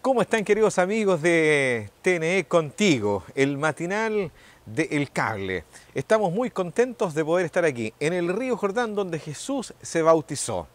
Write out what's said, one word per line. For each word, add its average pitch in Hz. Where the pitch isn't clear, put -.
¿Cómo 254
están, 214
queridos 208
amigos 190
de 147
T 180
N 165
E 180
Contigo, 135
el 139
matinal 185
de 117
El 143
Cable? 98
Estamos 190
muy 233
contentos 196
de 156
poder 170
estar 175
aquí, 117
en 156
el 175
río 226
Jordán, 208
donde 185
Jesús 208
se -
bautizó. 151